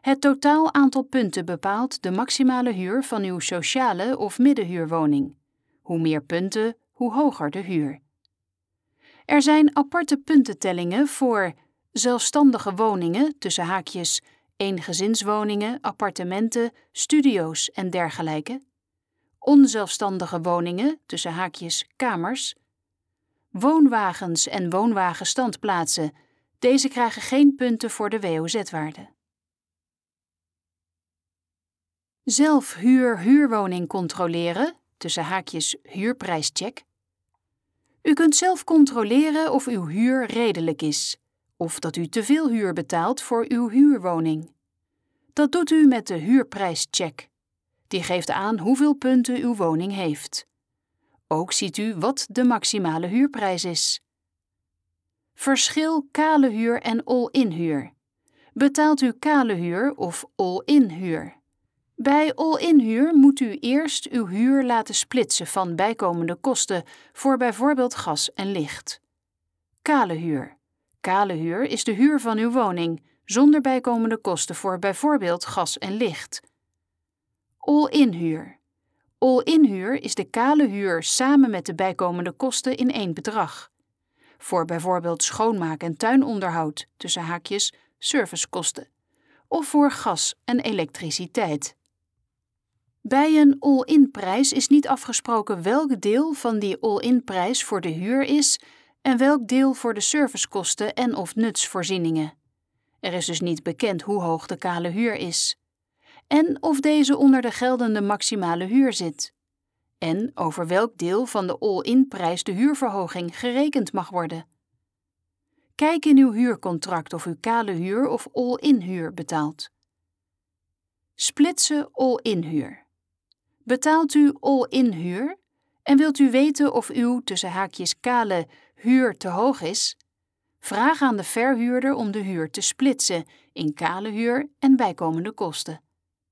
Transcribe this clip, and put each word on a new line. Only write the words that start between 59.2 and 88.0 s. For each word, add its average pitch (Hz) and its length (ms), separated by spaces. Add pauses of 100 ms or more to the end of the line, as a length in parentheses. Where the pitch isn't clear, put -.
huur 180 420
of - 300 (100)
all-in 190 540
huur? 165 480 (580)
Bij 294 380
all-in 320 460
huur 247 360
moet 277 240
u 220 180
eerst 285 520
uw 233 180
huur 247 360
laten 226 320
splitsen - 520
van 180 280
bijkomende 175 600
kosten 202 480 (300)
voor 269 240
bijvoorbeeld 247 580
gas - 380
en 196 180
licht. - 500 (800)
Kale 254 320
huur. 160 440 (440)
Kale 190 320
huur 165 280
is 240 220
de 233 80
huur 269 280
van 226 180
uw 233 140
woning, 175 520 (220)
zonder 285 360
bijkomende 240 560
kosten 175 380
voor 185 240
bijvoorbeeld 190 640
gas - 320
en 190 160
licht. 214 480 (1160)
All-in 294 560
huur. 165 460 (580)
All-in 269 480
huur 202 380
is - 120
de 202 80
kale 269 440
huur 196 360
samen 269 460
met 185 160
de 185 100
bijkomende 175 560
kosten 262 460
in 247 140
één 185 220
bedrag. 208 580 (640)
Voor 170 280
bijvoorbeeld 170 580
schoonmaak- 185 600
en 170 140
tuinonderhoud, 190 920 (100)
tussen 180 240
haakjes, 170 520 (240)
servicekosten. - 920 (600)